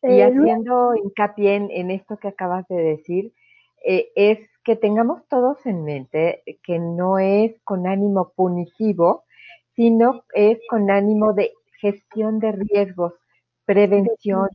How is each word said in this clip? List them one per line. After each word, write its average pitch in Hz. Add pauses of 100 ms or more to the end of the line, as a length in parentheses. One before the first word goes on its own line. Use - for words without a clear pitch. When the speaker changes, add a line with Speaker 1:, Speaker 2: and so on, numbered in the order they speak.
Speaker 1:
Y 247
Speaker 2:
Eh, 247
luego 269
Speaker 1:
haciendo 240
hincapié 202
en, 202
en 180
esto 196
que 202
acabas 185
de 185
decir, 170 (520)
eh, -
es 208 (260)
que 226
tengamos 226
todos 269
en 185
mente 151 (180)
que 170
no 175
es 208
con 180
ánimo 196
punitivo, 180 (500)
sino 233 (120)
es 214 (120)
con 208
ánimo 214
de 190 (280)
gestión 214
de 220
riesgos, 190 (500)
prevención, 202